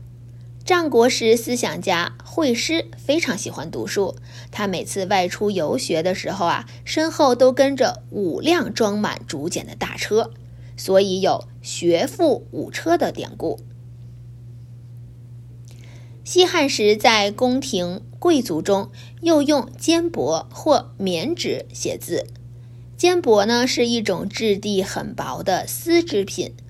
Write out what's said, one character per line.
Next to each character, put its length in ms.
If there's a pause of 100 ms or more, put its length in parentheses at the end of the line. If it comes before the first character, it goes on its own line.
(680)
战 240
国 180
时 280
思 200
想 240
家 440
惠 280
施 460
非 220
常 180
喜 100
欢 220
读 160
书， 300 (340)
他 160
每 180
次 220
外 220
出 220
游 280
学 240
的 100
时 200
候 120
啊， 220 (180)
身 260
后 240
都 180
跟 220
着 360
五 300
辆 340
装 240
满 300
竹 200
简 160
的 120
大 200
车， 360 (440)
所 240
以 220
有 220 (180)
“学 440
富 440
五 200
车” 280
的 140
典 240
故。 240 (2750)
西 200
汉 240
时 280
在 340
宫 300
廷 420 (160)
贵 240
族 180
中 300 (320)
又 200
用 360
缣 320
帛 420
或 460
棉 360
纸 380
写 240
字。 300 (720)
缣 220
帛 240
呢， 220
是 200
一 140
种 260
质 300
地 260
很 320
薄 280
的 240
丝 360
织 220
品， 300 (160)